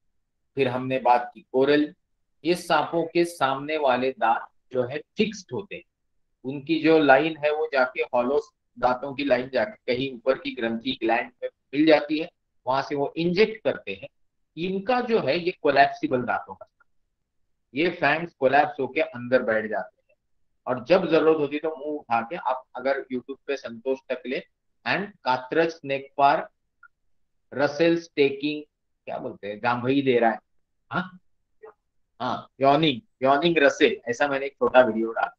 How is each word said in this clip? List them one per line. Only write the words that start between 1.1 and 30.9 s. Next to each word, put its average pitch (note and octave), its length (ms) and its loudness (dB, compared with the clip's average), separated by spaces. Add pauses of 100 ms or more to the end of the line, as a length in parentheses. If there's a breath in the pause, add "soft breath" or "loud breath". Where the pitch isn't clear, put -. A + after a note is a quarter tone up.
की - 180 -20
coral, D3 420 2 (500)
ये F3 100 0
सांपों E3 480 0
के E3+ 220 0
सामने C#3+ 520 -4
वाले C3 340 0
दांत - 600 -4
जो B2+ 100 0
है B2 140 -8
fixed G#3 560 -6
होते G#2+ 220 -10
हैं, - 80 -14 (640)
उनकी C#3+ 320 -4
जो D#3 200 4
लाइन D3+ 380 6
है D3 160 0
वो D#3 200 -2
जाके C#3 280 0
हॉलो C3 400 0 (380)
दांतों C#3 340 -2
की C3+ 100 -6
लाइन B2+ 260 0
जाके A#2+ 460 -4
कहीं C3+ 180 -4
ऊपर B2+ 240 -2
की C3+ 180 -10
ग्रंथि A#2 480 -4
gland A#2+ 280 -2 (120)
में B2+ 60 -6 (240)
मिल D3 120 2
जाती D3+ 340 4
है, E3 100 -8 (380)
वहां C3+ 160 0
से D3 120 -8
वो C#3+ 220 -4
inject F3+ 460 0
करते - 280 -2
हैं। G2 160 -12 (500)
इनका F#3+ 440 -2
जो A3 180 0
है D3 200 0
ये F3 120 -4 (100)
collapsible C#3 600 2
दांतों G2 340 -6
का, - 120 -20 (1080)
ये E3 140 0
fangs D#3+ 440 -2
collapse C#3+ 460 2
होके C3 220 -4
अंदर B2 420 -2
बैठ A2 260 -2
जाते G2 400 -8
हैं - 80 -20 (500)
और B2 180 -4
जब F3+ 220 4
जरूरत D#3 320 4
होती C#3+ 160 -2
है D3 40 -6
तो D#3+ 100 -6
मुंह D3+ 300 -8
उठा A#2 220 -2
के A2+ 140 -8
आप - 280 -6 (120)
अगर C3 380 -4
YouTube B2+ 240 -10 (100)
पे C#3 100 -4
संतोष B2 420 -6 (100)
टकले B2+ 300 -8 (480)
and E3 200 -2 (160)
कात्रज D3+ 460 0
snake C#3 480 -8
पार C#3+ 320 2 (1040)
russell E3 460 0
staking, D3 640 -2 (420)
क्या B2+ 120 -10
बोलते A2 300 -12
हैं, G#2 120 -10
जांघई B2 420 0
दे B2+ 180 2
रहा A2+ 120 4
है, G#2+ 80 -4 (520)